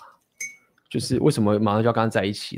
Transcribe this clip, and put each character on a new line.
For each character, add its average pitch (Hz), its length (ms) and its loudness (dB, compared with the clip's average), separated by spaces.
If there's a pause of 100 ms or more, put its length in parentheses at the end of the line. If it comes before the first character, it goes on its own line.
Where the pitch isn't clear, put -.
(880)
就 123 120 -4
是 123 200 -2
为 151 100 4
什 117 120 0
么 104 160 2
马 104 140 2
上 110 100 2
就 117 40 0
要 117 60 4
跟 113 100 0
他 113 60 0
在 107 160 0
一 101 80 -2
起 - 260 -12